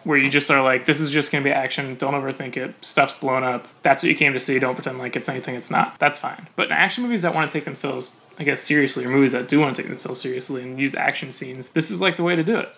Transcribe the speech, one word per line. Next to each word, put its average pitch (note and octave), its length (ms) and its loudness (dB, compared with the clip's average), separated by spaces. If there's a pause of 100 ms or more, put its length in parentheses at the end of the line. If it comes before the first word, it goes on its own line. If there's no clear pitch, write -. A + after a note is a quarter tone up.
where D3+ 140 2
you C3+ 120 4
just C#3+ 200 2
are C#3 140 6
like, B2+ 220 2
"This D3 160 2
is D3 100 -2
just D3 200 0
gonna C#3+ 120 0
be C#3 80 2
action, C3+ 440 -2
don't C3+ 180 -2
overthink C3+ 440 -6
it, C3 160 -8 (120)
stuff's - 280 2
blown C3 300 0
up, B2 240 -2 (160)
that's C#3 180 4
what E3+ 80 2
you D#3 60 4
came C#3+ 180 2
to B2+ 60 -2
see, C3 200 2
don't B2+ 160 0
pretend B2+ 220 -8
like B2 180 -6
it's B2 140 -6
anything B2+ 260 -6
it's A2+ 160 -10
not." - 280 0
That's - 200 2
fine. - 360 -10
But - 120 0
in - 40 -6
action F#3+ 320 0
movies A#3+ 200 -2
that E3+ 120 0
wanna D#3 140 0
take D3+ 160 -6
themselves, C3+ 460 -8 (280)
I - 60 -8
guess, C#3 160 2
seriously, C3+ 440 2
or B2 40 -2
movies C3+ 240 6
that B2 160 -2
do C#3+ 100 6
wanna C#3+ 160 2
take - 140 -6
themselves B2+ 320 -6
seriously B2+ 420 -6
and B2+ 160 -8
use C3+ 160 -2
action C3+ 360 -4
scenes, C3 380 -10
this - 220 0
is, - 100 -4
like, F#3 140 2
the F3 80 -2
way F3 140 2
to E3 60 4
do G3+ 160 2
it. - 180 -6